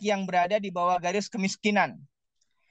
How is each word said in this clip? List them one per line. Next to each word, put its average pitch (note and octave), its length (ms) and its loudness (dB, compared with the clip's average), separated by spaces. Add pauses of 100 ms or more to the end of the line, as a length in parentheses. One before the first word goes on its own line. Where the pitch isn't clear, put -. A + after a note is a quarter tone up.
yang G3 160 0
berada F3+ 400 0
di G3 80 -6
bawah F3 320 2
garis F#3 240 -2
kemiskinan. F#3+ 720 0 (720)